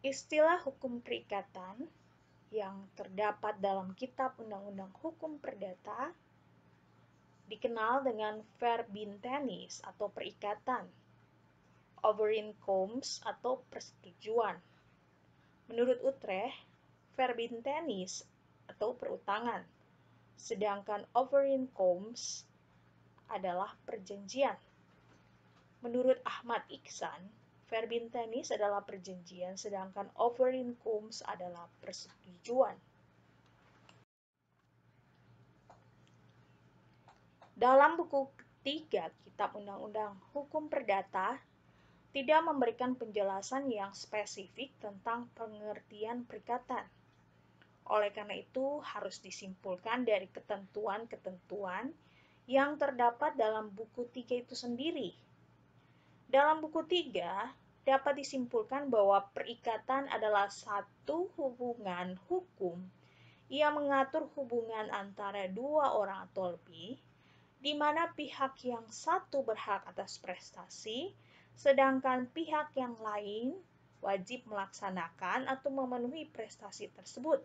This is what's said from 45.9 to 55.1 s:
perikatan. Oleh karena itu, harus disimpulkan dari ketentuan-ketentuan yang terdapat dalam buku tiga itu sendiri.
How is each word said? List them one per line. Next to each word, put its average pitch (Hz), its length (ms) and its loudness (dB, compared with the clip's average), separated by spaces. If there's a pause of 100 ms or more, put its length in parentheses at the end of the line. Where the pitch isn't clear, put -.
perikatan. 240 640 -6 (1040)
Oleh 208 240 2
karena 208 240 -6
itu, 277 400 -2 (160)
harus 208 240 -8
disimpulkan 196 880 -4
dari 196 240 2
ketentuan-ketentuan 202 1600 -6 (560)
yang 277 320 4
terdapat 269 560 2
dalam 214 400 0
buku 226 400 -8
tiga 247 240 -2
itu 240 160 -8
sendiri. 247 640 -4 (1080)